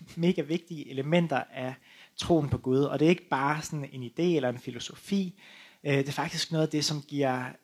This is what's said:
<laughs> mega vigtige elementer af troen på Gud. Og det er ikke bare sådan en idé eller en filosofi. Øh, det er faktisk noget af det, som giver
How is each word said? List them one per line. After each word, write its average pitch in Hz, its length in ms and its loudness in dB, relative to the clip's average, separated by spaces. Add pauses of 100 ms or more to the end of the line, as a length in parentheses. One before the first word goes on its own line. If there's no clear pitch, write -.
<laughs> 170 240 -2
mega 180 160 4
vigtige 151 480 -6
elementer 147 600 0
af 131 220 -8 (420)
troen 156 320 2
på 127 100 0
Gud. 131 220 2
Og 139 180 0
det 151 80 4
er 170 40 8
ikke 180 180 0
bare 147 340 0
sådan 143 300 -8
en 131 100 -10
idé 120 200 -6
eller 160 260 2
en 123 100 -2
filosofi. 180 840 -4 (460)
Øh, 139 120 4
det 139 100 2
er 143 40 -6
faktisk 156 400 -4
noget 156 140 4
af 156 40 -4
det, 151 140 0
som 151 180 -2
giver 135 420 0 (200)